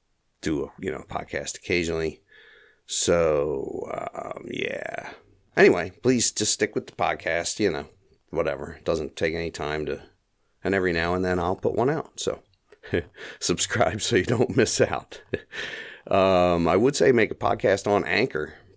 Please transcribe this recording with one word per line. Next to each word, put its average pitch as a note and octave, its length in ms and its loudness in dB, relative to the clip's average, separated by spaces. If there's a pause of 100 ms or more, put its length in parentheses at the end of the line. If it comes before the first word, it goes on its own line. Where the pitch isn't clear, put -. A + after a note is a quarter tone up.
(400)
do C#2+ 240 -4
a, - 140 -12
you - 120 -6
know, C2+ 160 -10
podcast - 520 -8
occasionally. E2 640 -2 (640)
So, D#2 1040 0 (240)
um, - 360 -10
yeah. - 600 -8 (440)
Anyway, F2+ 380 6 (100)
please A#2+ 300 2
just - 220 0
stick - 200 0
with A#2+ 120 -4
the - 80 -20
podcast, E2 680 -2
you G2+ 100 4
know, C#2+ 160 -6 (440)
whatever. D2+ 480 -4
It - 80 -12
doesn't D#2 300 -4
take E2 180 -2
any E2+ 160 -4
time D2+ 340 -6
to, C#2+ 160 -6 (640)
and F#2+ 100 0
every F#2 200 0
now E2+ 180 0
and F#2 100 0
then F#2 160 0
I'll F2+ 180 0
put - 200 -2
one A#2+ 140 2
out. - 280 -6
So - 220 -4 (500)
<laughs> F#2+ 120 0 (360)
subscribe - 640 0
so - 160 0
you F2+ 80 4
don't A#2 320 0
miss A#2 240 2
out. - 460 -2
<laughs> - 40 -20 (760)
Um, F2+ 600 4
I E2 100 4
would C3 200 2
say - 160 6
make A2+ 180 4
a - 60 -8
podcast G#2 500 0
on G2+ 180 2
Anchor, F2+ 500 -2 (220)